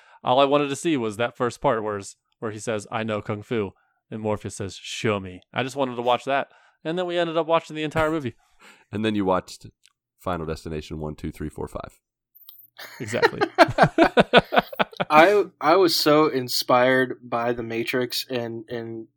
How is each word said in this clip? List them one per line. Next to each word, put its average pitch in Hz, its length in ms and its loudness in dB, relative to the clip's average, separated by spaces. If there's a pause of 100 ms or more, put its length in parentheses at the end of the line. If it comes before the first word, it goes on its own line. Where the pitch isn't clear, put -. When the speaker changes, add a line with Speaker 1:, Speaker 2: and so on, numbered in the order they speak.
(240)
Speaker 1:
all 127 160 4
I 143 60 8
wanted 143 240 4
to 139 60 -2
see 160 220 0
was 110 200 -2
that 120 180 -2
first 120 240 -2
part 120 220 0
where, 104 180 -4 (400)
where 113 120 -8
he 107 80 -12
says, 107 320 -6
"I 113 100 -4
know 107 220 -4
kung 104 180 -6
fu," 104 300 -4 (400)
and 113 100 -12
Morpheus 104 340 -6
says, 95 200 -10
"Show - 440 -4
me." 92 220 -14 (100)
I 120 120 -4
just 131 120 -8
wanted 131 200 -4
to 120 80 -6
watch 120 220 2
that, 135 240 -2 (340)
and 160 120 -6
then 180 120 -4
we 175 100 -4
ended 170 200 -2
up 165 100 -2
watching 160 280 0
the 156 80 -6
entire 156 280 -2
movie. 143 240 -6 (240)
Speaker 2:
<laughs> - 320 -20
And 107 120 -6
then 110 120 0
you 101 100 0
watched 92 400 -2 (540)
Final 85 260 -6
Destination 78 540 -8
one, 76 160 -8
two, 78 160 -10
three, 78 180 -10
four, - 180 -10
five. - 320 -14 (1000)
Speaker 1:
Exactly. - 420 -2 (160)
<laughs> - 1500 2
Speaker 3:
I, 180 360 8 (140)
I 156 160 4
was 185 200 4
so 156 320 4
inspired 127 920 2 (100)
by 120 260 -2
The 120 100 -6
Matrix, 113 640 -4
and, 117 400 -6
and 113 480 -10